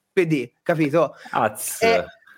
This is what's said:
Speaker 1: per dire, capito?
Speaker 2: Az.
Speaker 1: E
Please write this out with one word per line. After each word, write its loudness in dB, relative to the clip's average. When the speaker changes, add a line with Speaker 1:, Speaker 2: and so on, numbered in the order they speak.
Speaker 1:
per 2
dire, -2
capito? 0
Speaker 2:
Az. -2
Speaker 1:
E 2